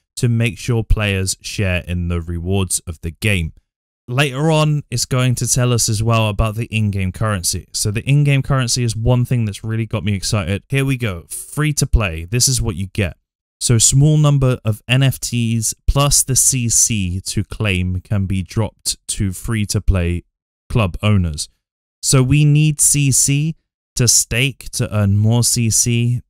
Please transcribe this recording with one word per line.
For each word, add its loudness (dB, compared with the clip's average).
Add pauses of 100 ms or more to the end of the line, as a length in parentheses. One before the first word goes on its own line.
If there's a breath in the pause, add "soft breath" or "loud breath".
(160)
to 0
make 0
sure -2
players 0
share -2
in -2
the -2
rewards -2
of -10
the -6
game, -2 (540)
later 0
on, 2
it's -4
going 0
to -4
tell 2
us 0
as -2
well 2
about -2
the -4
in-game -2
currency. -4
So -2
the -4
in-game 2
currency -2
is -2
one 2
thing 0
that's -8
really -4
got -6
me 0
excited. -2
Here 0
we -2
go. -6
Free -4
to 0
play. -2
This -2
is -2
what -2
you -6
get. -4 (420)
So 2
a 4
small 4
number 2
of -4
N 2
F 2
Ts -2 (140)
plus 2
the -2
C 0
C 0
to -4
claim -2
can -2
be -2
dropped -4 (100)
to -4
free -4
to -4
play 0 (460)
club 0
owners. 0 (540)
So 4
we 4
need 4
C 2
C. 0 (420)
to 2
stake, 0
to -4
earn 4
more 4
C 0
C, 0